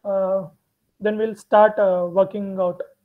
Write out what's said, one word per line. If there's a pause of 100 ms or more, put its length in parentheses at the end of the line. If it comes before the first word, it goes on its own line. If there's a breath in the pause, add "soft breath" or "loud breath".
uh, (560)
then
we'll
start,
uh,
working
out (240)